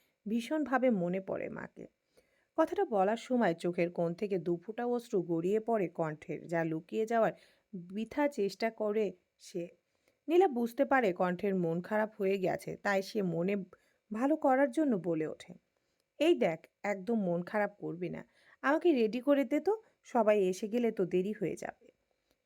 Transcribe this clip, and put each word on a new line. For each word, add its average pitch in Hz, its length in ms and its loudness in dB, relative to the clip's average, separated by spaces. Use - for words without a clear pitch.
ভীষণভাবে 254 600 0
মনে 185 300 2
পড়ে - 280 -6
মাকে।" - 380 -12
কথাটা 370 280 0
বলার 214 320 2
সময় 226 380 0
চোখের 175 360 -2
কোণ 175 240 -2
থেকে 196 240 -4
দু 170 180 -2
ফোঁটা 233 300 -8
অশ্রু 233 360 -2
গড়িয়ে 170 380 0
পড়ে 220 280 0
কণ্ঠের, 156 580 -6
যা 165 180 0
লুকিয়ে 165 420 -4
যাওয়ার 226 260 2
বৃথা 214 560 -4
চেষ্টা 226 420 -2
করে 214 420 -2
সে। 175 300 -10
নীলা 349 200 6
বুঝতে 240 360 0
পারে 247 280 4
কণ্ঠের 180 420 0
মন 170 260 0
খারাপ 214 380 -2
হয়ে 196 200 0
গেছে, 165 380 -4
তাই 196 260 0
সে 202 200 -4
মনে 180 340 0
ভালো 269 240 0
করার 277 340 4
জন্য 269 260 2
বলে 165 300 -2
ওঠে, - 280 -12
"এই 320 160 4
দেখ, 185 260 2
একদম 202 380 -2
মন 175 220 0
খারাপ 202 360 -2
করবি 165 300 -8
না, 160 160 -10
আমাকে 311 300 4
রেডি 233 280 2
করে 277 240 4
দে 294 160 0
তো, 427 220 0
সবাই 214 400 4
এসে 185 260 0
গেলে 233 220 0
তো 202 140 -2
দেরি 185 280 0
হয়ে 156 240 -4
যাবে।" - 320 -14